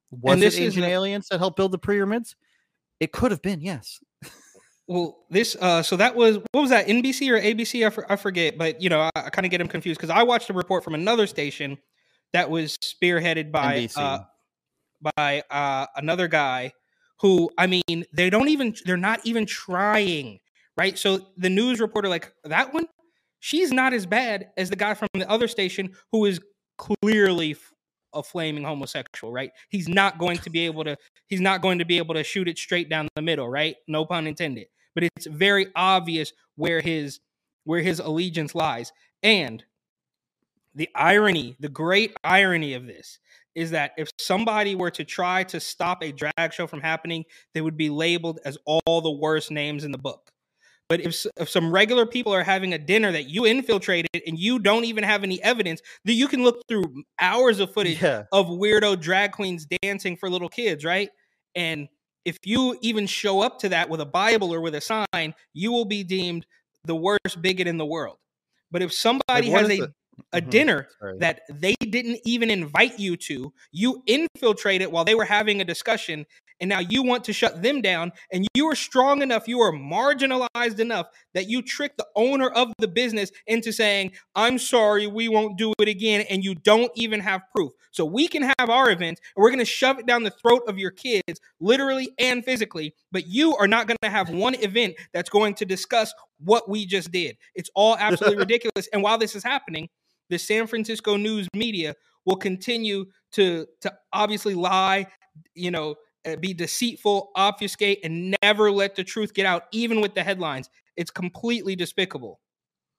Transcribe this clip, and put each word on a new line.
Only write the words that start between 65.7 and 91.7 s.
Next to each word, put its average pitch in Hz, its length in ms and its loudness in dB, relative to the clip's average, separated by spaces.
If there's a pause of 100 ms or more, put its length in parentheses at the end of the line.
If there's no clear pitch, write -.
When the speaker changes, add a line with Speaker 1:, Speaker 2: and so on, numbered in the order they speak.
Speaker 2:
will 233 120 0
be 202 200 -4
deemed 175 400 -4 (400)
the 165 100 -4
worst 180 460 0
bigot 185 260 0
in 170 100 -2
the 156 80 -4
world. 147 320 -8 (520)
But 175 120 -2
if 175 120 -4
somebody 240 560 0
Speaker 1:
Like, - 20 0
what 190 100 6
Speaker 2:
has 214 100 2
Speaker 1:
is 196 80 0
Speaker 2:
a, 143 40 -4
Speaker 1:
it? 143 60 -8 (440)
Speaker 2:
a 175 80 0
Speaker 1:
Mm-hmm. 151 80 -8
Speaker 2:
dinner 202 380 4 (120)
Speaker 1:
Sorry. 98 200 -10
Speaker 2:
that 156 300 0
they 160 300 -2
didn't 233 460 -4
even 226 260 0
invite 190 480 2
you 190 160 -4
to, 135 380 -10 (180)
you 240 340 -2
infiltrate 214 760 0
it 180 100 -4
while 165 140 2
they 220 100 4
were 226 100 2
having 208 360 2
a 185 40 -2
discussion, 170 600 -4 (340)
and 180 100 -4
now 196 100 0
you 196 220 0
want 247 220 0
to 214 100 -4
shut 180 300 -2
them 269 180 2
down, 175 300 0 (200)
and 190 220 -2
you 294 160 2
are 294 60 0
strong 277 480 0
enough, 247 240 -2
you 240 140 2
are 208 100 6
marginalized 240 1080 -2
enough 220 280 -2 (260)
that 185 160 -4
you 247 140 -2
trick 285 340 -6
the - 80 -6 (100)
owner 262 340 2
of 240 280 0
the 220 120 0
business 214 420 -2 (160)
into 226 240 -2
saying, 202 400 0 (240)
"I'm 233 240 2
sorry, 208 480 4
we 220 200 -4
won't 214 300 0
do 220 220 0
it 208 80 6
again," 208 420 2
and 190 140 -2
you 190 120 -2
don't 220 400 6
even 220 260 -2
have 190 200 -2 (140)
proof. 165 160 0 (200)
So 165 140 0
we 226 220 2
can 302 160 -2
have 254 260 2
our 247 220 6
event, 175 280 -2 (160)
and 196 60 2
we're 220 80 12
gonna 254 160 0
shove 262 320 2
it 240 80 -10
down 240 180 2
the 214 60 0
throat 240 380 4
of 196 100 -6
your 190 140 -4
kids, 190 480 -4 (200)
literally 262 500 2 (100)